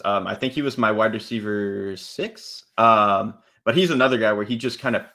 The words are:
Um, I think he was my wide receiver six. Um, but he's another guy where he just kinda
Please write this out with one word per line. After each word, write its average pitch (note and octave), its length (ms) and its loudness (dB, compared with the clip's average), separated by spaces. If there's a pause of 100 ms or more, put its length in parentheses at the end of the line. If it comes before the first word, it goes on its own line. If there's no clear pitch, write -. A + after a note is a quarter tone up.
Um, G2 240 0
I G2+ 80 -4
think C3 160 -4
he D3 100 -4
was C3 160 -2
my A2 140 2
wide A2 220 2
receiver G#2 840 -6
six. - 720 -12 (120)
Um, G#2+ 580 4 (280)
but A#2+ 140 2
he's F3+ 140 2
another C3 260 2
guy G#2+ 160 2
where G#2 100 -2
he A#2 140 -4
just A#2+ 220 -6
kinda A#2 360 -2